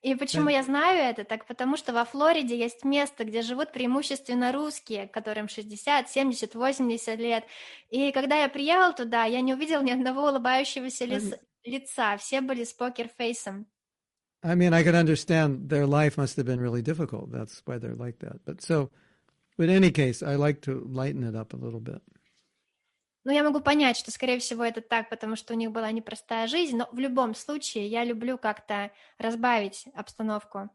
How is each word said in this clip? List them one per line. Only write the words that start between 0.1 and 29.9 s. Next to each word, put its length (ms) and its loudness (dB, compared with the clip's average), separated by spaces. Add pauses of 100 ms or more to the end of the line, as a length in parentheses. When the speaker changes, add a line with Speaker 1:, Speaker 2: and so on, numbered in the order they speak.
Speaker 1:
почему 340 0
Speaker 2:
And 40 4
Speaker 1:
я 100 4
знаю 360 4
это? 260 0
Так 220 -6
потому 300 -2
что 160 -6
во 140 2
Флориде 520 2
есть 260 -4
место, 400 0
где 180 -4
живут 300 -4
преимущественно 760 0
русские, 560 -6
которым 420 -6
шестьдесят, 640 -2
семьдесят, 440 0
восемьдесят 680 0
лет. 240 0 (460)
И 220 2
когда 240 2
я 120 4
приехала 460 4
туда, 300 0
я 180 0
не 120 2
увидела 280 0
ни 80 2
одного 380 2
улыбающегося 760 0
Speaker 2:
And 60 -6
Speaker 1:
лис-, 280 -4 (260)
лица. 520 -2
Все 240 -4
были 240 -4
с 80 -12
покерфейсом. 920 -6 (760)
Speaker 2:
I 120 2
mean, 180 6
I 100 6
can 120 6
understand 760 4
their 180 2
life 300 4
must 220 -2
have 80 0
been 140 0
really 220 0
difficult. 480 -4
That's 360 -10
why 120 -6
they're 160 -8
like 260 -10
that. 260 -14
But 160 -10
so, 280 0 (680)
but 100 4
in 160 8
any 80 8
case, 300 2
I 140 0
like 260 2
to 180 -4 (100)
lighten 340 -4
it 120 -4
up 160 -8
a 60 -12
little 220 -8
bit. 200 -12 (1200)
Speaker 1:
Ну, 120 -2
я 100 4
могу 160 2
понять, 380 4
что, 120 -10
скорее 280 -2
всего, 260 -4
это 160 -4
так, 300 -2
потому 260 -6
что 160 -10
у 60 -4
них 140 -4
была 200 -4
непростая 540 -6
жизнь, 320 0
но 120 -2
в 80 -10
любом 360 0
случае 520 -6
я 160 -2
люблю 360 -4
как-то 520 -4 (280)
разбавить 680 -2 (100)